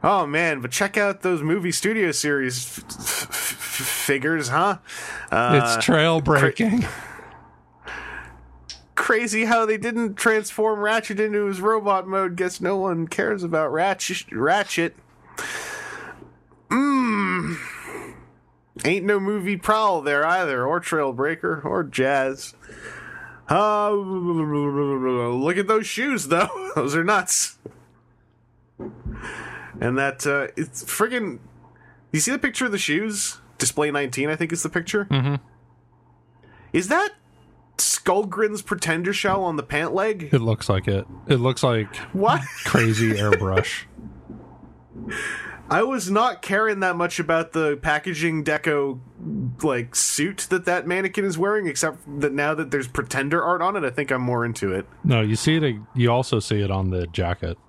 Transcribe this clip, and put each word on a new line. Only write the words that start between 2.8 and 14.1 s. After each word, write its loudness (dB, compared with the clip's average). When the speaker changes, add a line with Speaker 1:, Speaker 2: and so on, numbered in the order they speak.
Speaker 1:
f-, -6
f-, -6
figures, 0
huh? 2
Uh, 4
Speaker 2:
It's 2
trail 4
breaking. 4
Speaker 1:
cra-, -2
crazy 2
how 6
they 2
didn't -2
transform 2
Ratchet 0
into 2
his -2
robot 2
mode. 0
Guess -2
no 0
one 0
cares -2
about 0
Ratchet. -2